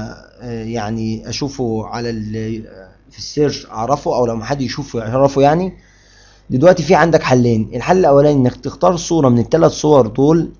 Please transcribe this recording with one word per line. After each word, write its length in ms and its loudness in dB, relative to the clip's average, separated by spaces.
آه، 240 -10
يعني 640 -6
أشوفه 580 -6
على 240 -8
ال-، 520 -8
في 80 -20
السيرش 480 -4
أعرفه، 500 -4
أو 100 0
لما 180 -6
حد 160 -4
يشوفه 380 -8
يعرفه 440 0
يعني. 300 2
دلوقتي 320 4
في 120 2
عندك 280 4
حلين، 520 2
الحل 240 0
الأولاني 380 4
إنك 200 2
تختار 400 -2
صورة 320 0
من 100 4
التلات 320 2
صور 360 4
دول 540 0